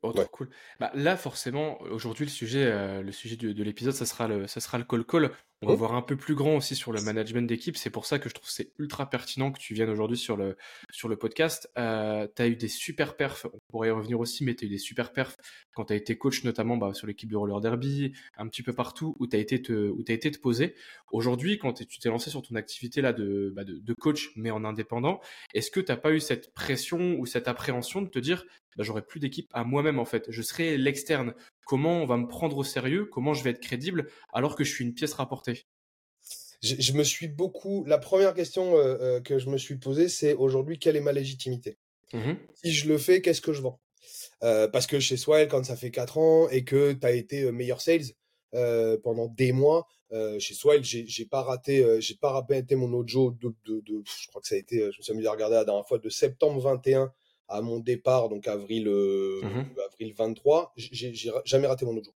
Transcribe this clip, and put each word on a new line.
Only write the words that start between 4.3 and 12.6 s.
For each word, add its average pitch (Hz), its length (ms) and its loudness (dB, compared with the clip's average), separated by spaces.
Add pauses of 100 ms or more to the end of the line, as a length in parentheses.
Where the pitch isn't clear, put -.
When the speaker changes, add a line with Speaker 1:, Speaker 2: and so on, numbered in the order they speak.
Speaker 1:
ça - 120 -10
sera 120 200 -6
le 117 60 -4
call 117 200 -2
call. 156 260 4 (320)
On 107 40 -4
va 107 80 6
Speaker 2:
Mmh. - 20 2
Speaker 1:
voir 113 160 0
un 123 80 0
peu 135 160 -4
plus 151 180 -2
grand 147 220 2
aussi 135 180 -2
sur - 160 -6
le 107 120 -2
management 110 440 -2
d'équipe. 117 300 -4
C'est - 140 -6
pour - 160 -8
ça 147 120 0
que 127 120 -6
je - 40 -16
trouve - 120 -18
que - 80 -8
c'est - 240 -8
ultra 147 320 -6
pertinent 135 420 -4
que 135 80 -12
tu - 140 -12
viennes 110 160 0
aujourd'hui 110 260 0
sur 113 220 -2
le, 98 180 -2 (340)
sur - 200 -10
le 107 80 -2
podcast. 160 580 -2
Heu, 107 580 -2
t'as 120 140 2
eu 117 80 2
des 113 120 -6